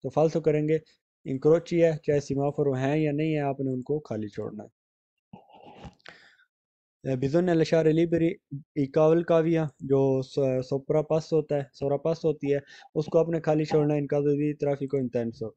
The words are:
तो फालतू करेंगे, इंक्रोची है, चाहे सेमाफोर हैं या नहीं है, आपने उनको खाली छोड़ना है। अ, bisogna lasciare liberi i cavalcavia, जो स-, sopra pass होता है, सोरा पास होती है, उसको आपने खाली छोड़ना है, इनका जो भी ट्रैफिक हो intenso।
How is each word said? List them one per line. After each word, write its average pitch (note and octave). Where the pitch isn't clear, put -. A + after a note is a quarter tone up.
तो C#3
फालतू D#3
करेंगे, D3+
इंक्रोची D#3+
है, D#3+
चाहे C#3+
सेमाफोर C#3
हैं C3+
या D3+
नहीं D#3
है, D3+
आपने C#3
उनको B2+
खाली A2
छोड़ना G#2+
है। A#2
अ, C3+
bisogna E3
lasciare D#3+
liberi E3
i C#3+
cavalcavia, E3
जो C3+
स-, C3
sopra D3+
pass D#3+
होता D3+
है, C#3
सोरा C#3
पास D#3+
होती D3
है, C#3+
उसको D#3+
आपने E3
खाली D#3
छोड़ना D3+
है, D3
इनका C#3+
जो C#3+
भी D3
ट्रैफिक C#3+
हो C#3
intenso। A#2